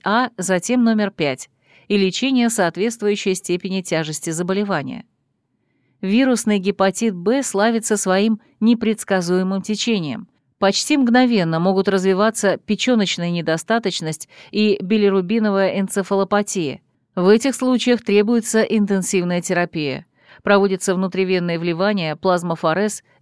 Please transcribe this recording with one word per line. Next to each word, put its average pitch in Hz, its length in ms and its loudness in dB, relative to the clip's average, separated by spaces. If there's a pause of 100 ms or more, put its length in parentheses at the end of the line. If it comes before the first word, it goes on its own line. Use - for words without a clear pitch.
А, 233 320 0
затем 190 480 0
номер 214 260 2
пять 139 380 -4 (400)
и 208 80 2
лечение 240 540 2
соответствующей 202 840 -2
степени 180 480 -4
тяжести 156 480 -4
заболевания. 175 760 -4 (960)
Вирусный 214 560 2
гепатит 196 580 0
Б 220 260 0
славится 220 540 0
своим 202 440 0 (200)
непредсказуемым 196 1000 0
течением. 202 640 -4 (300)
Почти 202 380 0
мгновенно 233 600 2
могут 190 300 2
развиваться 190 680 2
печёночная 190 720 -2
недостаточность 170 1000 -4 (240)
и 214 280 2
билирубиновая 196 1000 0
энцефалопатия. 196 1000 -2 (360)
В 180 120 2
этих 233 260 4
случаях 254 500 0
требуется 214 580 2
интенсивная 185 800 0
терапия. 170 640 -4 (360)
Проводится 196 540 2
внутривенное 180 640 -2
вливание, 170 560 -2
плазмофорез, 180 880 0 (180)